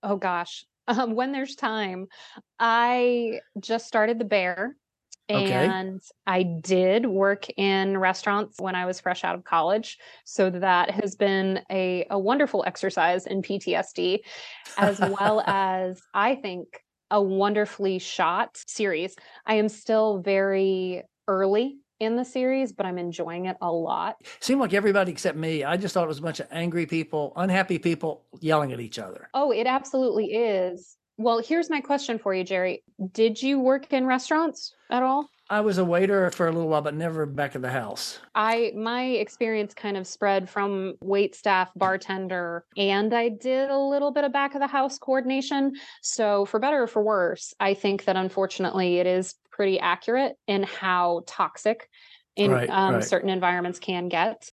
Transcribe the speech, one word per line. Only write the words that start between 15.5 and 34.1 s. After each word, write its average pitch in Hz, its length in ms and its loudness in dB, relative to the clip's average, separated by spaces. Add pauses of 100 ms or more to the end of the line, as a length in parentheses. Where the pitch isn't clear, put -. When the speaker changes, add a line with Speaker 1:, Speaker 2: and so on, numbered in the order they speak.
Speaker 1:
I 220 220 2
think, 190 320 -8 (460)
a 208 100 4
wonderfully 196 800 0
shot 180 680 -2
series. 190 480 -4 (320)
I 220 80 2
am 214 140 2
still 220 520 0
very 190 840 0 (260)
early 208 480 2 (240)
in 220 160 0
the 247 80 0
series, 262 480 0
but - 140 -4
I'm 180 100 -4
enjoying 175 480 -6
it 185 160 -6
a 175 100 -2
lot. 170 460 -2 (240)
Speaker 2:
Seemed 269 200 0
like 190 120 0
everybody 196 400 4
except 147 240 -2
me. 160 280 -2
I 156 120 0
just 190 160 -2
thought 180 120 2
it 160 40 -2
was 147 100 -6
a 151 40 -12
bunch 165 180 -6
of 127 100 -8
angry 170 360 -2
people, 156 500 -4
unhappy 185 420 2
people 160 460 -2 (160)
yelling 151 320 2
at 120 80 -8
each 113 180 -10
other. 95 360 -12
Speaker 1:
Oh, 269 180 2
it 220 140 2
absolutely 254 680 0
is. 190 640 -2 (220)
Well, 226 220 2
here's 320 280 0
my 294 140 -2
question 277 360 -2
for 202 140 -2
you, 185 100 0
Jerry. 185 400 -2 (300)
Did 220 300 2
you 277 180 2
work 269 320 2
in 262 140 2
restaurants 285 640 0 (160)